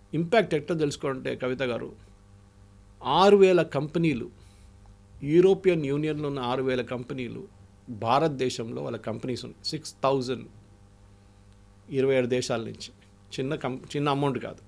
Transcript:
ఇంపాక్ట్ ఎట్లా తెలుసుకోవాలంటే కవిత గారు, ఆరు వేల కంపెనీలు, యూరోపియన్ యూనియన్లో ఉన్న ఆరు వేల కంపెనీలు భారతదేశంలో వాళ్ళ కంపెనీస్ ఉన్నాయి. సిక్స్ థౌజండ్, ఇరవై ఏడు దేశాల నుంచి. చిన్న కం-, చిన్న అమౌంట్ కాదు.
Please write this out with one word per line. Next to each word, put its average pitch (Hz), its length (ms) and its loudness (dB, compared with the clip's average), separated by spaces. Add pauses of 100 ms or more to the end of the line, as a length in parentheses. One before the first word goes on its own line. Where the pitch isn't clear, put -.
(140)
ఇంపాక్ట్ 170 400 0
ఎట్లా 160 240 -2
తెలుసుకోవాలంటే 135 580 -2
కవిత 127 280 -4
గారు, 120 320 -6 (1080)
ఆరు 180 340 6
వేల 185 240 8
కంపెనీలు, 147 680 -2 (960)
యూరోపియన్ 175 640 4
యూనియన్లో 151 420 -2
ఉన్న 139 120 -4
ఆరు 127 240 -2
వేల 127 180 0
కంపెనీలు 123 680 -8 (420)
భారతదేశంలో 127 960 0
వాళ్ళ 123 140 -6
కంపెనీస్ 120 480 -8
ఉన్నాయి. - 240 -12
సిక్స్ - 340 -8
థౌజండ్, 131 440 -2 (1400)
ఇరవై 135 260 2
ఏడు 127 120 2
దేశాల 123 340 0
నుంచి. 110 300 -12 (480)
చిన్న 139 160 -4
కం-, 131 240 -6 (160)
చిన్న 147 140 0
అమౌంట్ 139 300 0
కాదు. 98 280 -10